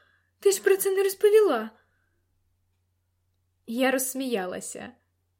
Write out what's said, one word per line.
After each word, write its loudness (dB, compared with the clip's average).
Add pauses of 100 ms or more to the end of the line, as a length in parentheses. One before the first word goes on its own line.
(380)
Ти 2
ж -4
про 4
це -2
не 0
розповіла?» 2 (2000)
Я -2
розсміялася. -6 (480)